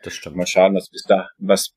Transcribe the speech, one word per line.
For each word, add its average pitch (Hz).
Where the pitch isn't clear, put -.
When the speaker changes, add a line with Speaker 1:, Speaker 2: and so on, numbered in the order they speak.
Speaker 1:
Das 82
stimmt. 76
Speaker 2:
Mal 90
schauen, 95
was 92
bis -
da-, 95
was 98